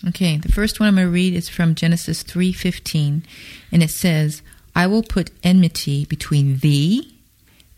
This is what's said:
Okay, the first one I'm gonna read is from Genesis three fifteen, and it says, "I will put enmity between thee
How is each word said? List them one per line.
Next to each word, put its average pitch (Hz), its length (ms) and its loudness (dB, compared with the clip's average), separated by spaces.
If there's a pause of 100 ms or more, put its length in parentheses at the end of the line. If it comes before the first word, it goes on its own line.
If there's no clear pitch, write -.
Okay, 175 300 -2
the 165 120 -2
first 214 300 0
one 214 80 2
I'm 196 80 4
gonna 185 120 2
read 180 260 0
is 170 140 -4
from 165 280 0
Genesis 165 480 -2
three 185 280 -2
fifteen, 156 720 -2 (460)
and 170 120 4
it 156 80 0
says, 156 520 0 (320)
"I 175 140 0
will 220 160 2
put - 260 -4 (140)
enmity 165 600 2
between 139 540 -2
thee 151 560 0 (640)